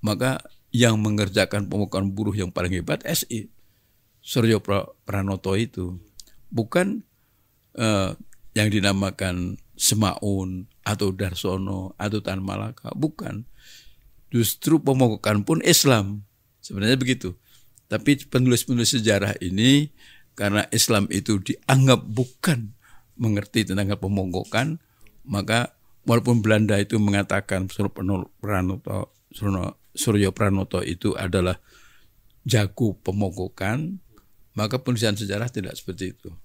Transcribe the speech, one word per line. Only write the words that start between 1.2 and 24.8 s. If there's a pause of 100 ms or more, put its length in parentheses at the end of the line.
pemogokan
buruh
yang
paling
hebat
S
I, (720)
Suryo
Pra-, (160)
Pranoto
itu. (560)
Bukan, (760)
eh, (460)
yang
dinamakan (220)
Semaun (160)
atau
Darsono
atau
Tan
Malaka,
bukan. (840)
Justru
pemogokan
pun
Islam, (340)
sebenarnya
begitu. (480)
Tapi
penulis-penulis
sejarah
ini, (400)
karena
Islam
itu
dianggap
bukan (400)
mengerti
tentang
pemogokan, (400)